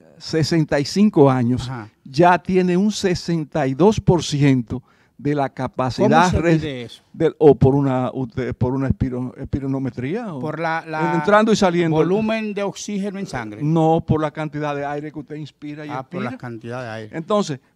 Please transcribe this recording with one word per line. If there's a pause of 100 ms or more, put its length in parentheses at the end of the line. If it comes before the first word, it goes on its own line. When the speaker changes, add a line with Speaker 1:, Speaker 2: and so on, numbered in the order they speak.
(180)
Speaker 1:
sesenta
y
cinco
años,
Speaker 2:
Ajá. (140)
Speaker 1:
ya
tiene
un
sesenta
y
dos
por
ciento (340)
de
la
capacidad
Speaker 2:
¿Cómo
se
Speaker 1:
res-,
Speaker 2:
mide
eso? (100)
Speaker 1:
del,
o
por
una,
usted,
por
una
espiro-,
espironometría,
o
Speaker 2:
Por
la,
la
Speaker 1:
entrando
y
saliendo.
Speaker 2:
volumen
de
oxígeno
en
sangre.
Speaker 1:
No,
por
la
cantidad
de
aire
que
usted
inspira
y
Speaker 2:
Ah,
por
Speaker 1:
expira.
Speaker 2:
la
cantidad
de
aire.
Speaker 1:
Entonces, (160)